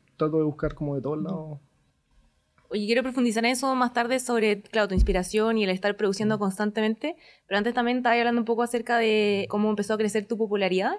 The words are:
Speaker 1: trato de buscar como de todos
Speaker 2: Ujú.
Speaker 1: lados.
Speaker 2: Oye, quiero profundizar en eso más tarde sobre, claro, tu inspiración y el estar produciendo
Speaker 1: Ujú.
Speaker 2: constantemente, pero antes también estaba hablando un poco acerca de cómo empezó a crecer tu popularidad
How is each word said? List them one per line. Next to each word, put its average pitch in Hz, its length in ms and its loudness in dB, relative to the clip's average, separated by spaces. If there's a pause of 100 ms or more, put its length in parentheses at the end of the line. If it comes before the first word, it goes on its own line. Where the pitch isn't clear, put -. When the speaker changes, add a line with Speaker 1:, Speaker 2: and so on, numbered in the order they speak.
(160)
Speaker 1:
trato 156 220 0
de 156 60 4
buscar 151 320 -2
como 143 200 -4
de 135 60 -4
todos 147 160 -4
Speaker 2:
Ujú. 156 100 -4
Speaker 1:
lados. 156 320 -8 (1120)
Speaker 2:
Oye, 208 160 -4
quiero 233 160 2
profundizar 240 440 0
en 240 60 4
eso 262 240 0
más 247 180 0
tarde 240 260 0
sobre, 220 420 0
claro, 208 280 0
tu 196 40 -4
inspiración 202 640 2
y 214 60 2
el 190 60 0
estar 190 260 0
produciendo 214 400 0
Speaker 1:
Ujú. 208 80 -2
Speaker 2:
constantemente, 214 720 -2 (320)
pero 196 120 0
antes 233 140 -2
también 247 240 0
estaba 247 200 2
hablando 233 240 2
un 220 40 -2
poco 226 160 0
acerca 233 360 -2
de 214 500 2
cómo 208 220 0
empezó 208 240 -2
a 214 40 -2
crecer 208 300 -2
tu 220 100 -4
popularidad 202 600 0